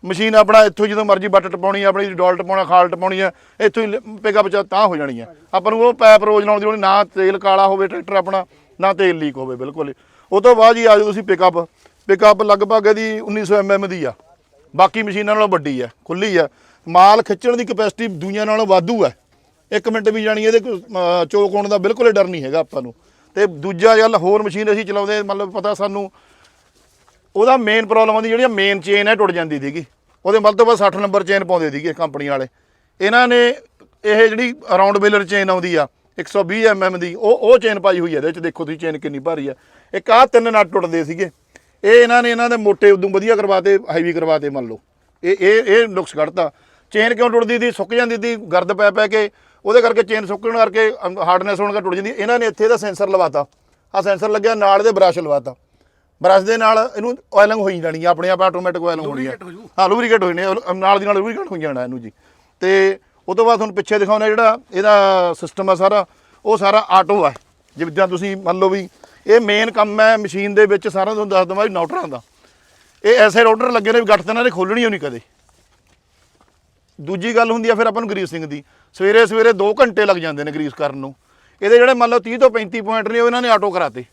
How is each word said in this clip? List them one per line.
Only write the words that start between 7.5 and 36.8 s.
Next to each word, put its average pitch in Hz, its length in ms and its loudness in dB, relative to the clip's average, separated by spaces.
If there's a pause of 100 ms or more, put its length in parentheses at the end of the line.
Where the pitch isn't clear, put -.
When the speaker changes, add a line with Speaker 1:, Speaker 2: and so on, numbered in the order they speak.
Speaker 1:
ਹੋਵੇ 196 200 0
ਟਰੈਕਟਰ 180 260 -10
ਆਪਣਾ, 190 320 -2 (360)
ਨਾ 190 120 0
ਤੇਲ 180 240 0
ਲੀਕ 143 200 -6
ਹੋਵੇ 131 180 -10
ਬਿਲਕੁਲ 143 340 -10
ਹੀ। 131 40 -14 (380)
ਉਹ 196 100 2
ਤੋਂ 240 140 6
ਬਾਅਦ 226 200 6
ਜੀ 233 100 -2
ਆ 214 120 8
ਜਾਓ 208 80 2
ਤੁਸੀਂ 208 180 -4
ਪਿਕਅੱਪ, 180 360 2 (480)
ਪਿਕਅੱਪ 208 360 4
ਲਗਭਗ 208 440 2
ਇਹਦੀ 214 320 0
ਉੱਨੀ 214 260 -6
ਸੌ 185 100 0
ਐਮ 196 160 0
ਐਮ 196 160 0
ਦੀ 175 160 -8
ਆ, 123 100 -6 (600)
ਬਾਕੀ 190 280 2
ਮਸ਼ੀਨਾਂ 208 320 -2
ਨਾਲੋਂ 214 120 2
ਵੱਡੀ 147 340 -2
ਆ, 120 60 -6 (180)
ਖੁੱਲੀ 185 320 -2
ਆ। 151 120 2 (380)
ਮਾਲ 190 340 6
ਖਿੱਚਣ 240 360 -2
ਦੀ 240 80 -4
ਕਪੈਸਿਟੀ 214 420 -4
ਦੁਨੀਆ 196 380 -8
ਨਾਲੋਂ 214 220 0
ਵਾਧੂ 190 380 2
ਆ, 147 60 0 (600)
ਇੱਕ 214 180 -4
ਮਿੰਟ 220 200 -2
ਵੀ 214 140 -4
ਜਾਣੀ 214 200 -2
ਇਹਦੇ 220 160 4
ਕੋਈ, 202 240 -8 (380)
ਅ, 170 40 0
ਚੋਕ 202 300 -2
ਹੋਣ 202 140 -4
ਦਾ 208 80 0
ਬਿਲਕੁਲ 226 300 0
ਹੀ 220 40 4
ਡਰ 196 160 2
ਨਹੀਂ 170 160 -8
ਹੈਗਾ 139 160 -4
ਆਪਾਂ 147 220 -6
ਨੂੰ। 123 120 -14 (420)
ਤੇ 202 120 0
ਦੂਜਾ 185 500 0
ਗੱਲ, 220 180 2
ਹੋਰ 196 280 2
ਮਸ਼ੀਨ 208 280 -4
ਅਸੀਂ 208 140 -2
ਚਲਾਉਂਦੇ, 202 360 -4
ਮਤਲਬ 202 300 -8
ਪਤਾ 208 220 -6
ਸਾਨੂੰ 196 380 -8 (1200)
ਉਹਦਾ 247 220 4
ਮੇਨ 220 280 0
ਪ੍ਰੋਬਲਮ 220 300 2
ਆਉਂਦੀ, 220 140 -2
ਜਿਹੜੀ 233 160 0
ਮੇਨ 202 360 0
ਚੇਨ 202 260 0
ਹੈ 220 80 2
ਟੁੱਟ 196 160 0
ਜਾਂਦੀ 160 280 -6
ਸੀਗੀ, 143 260 -10 (400)
ਉਹਦੇ 202 140 2
ਵੱਧ 208 180 2
ਤੋਂ 208 80 6
ਵੱਧ 226 120 2
ਸੱਠ 196 180 0
ਨੰਬਰ 196 280 -2
ਚੇਨ 190 220 -2
ਪਾਉਂਦੇ 165 260 -2
ਸੀਗੇ 151 220 -6
ਕੰਪਨੀ 147 340 -8
ਵਾਲੇ। 135 200 -4 (540)
ਇਹਨਾਂ 233 260 2
ਨੇ 240 280 2 (500)
ਇਹ 214 220 4
ਜਿਹੜੀ 240 260 -2 (240)
ਰਾਊਂਡ 196 200 2
ਬੇਲਰ 202 260 2
ਚੇਨ 190 260 -2
ਆਉਂਦੀ 180 260 -2
ਆ 147 120 0 (300)
ਇੱਕ 175 100 -10
ਸੌ 202 160 -2
ਵੀਹ 214 240 0
ਐਮ 196 160 0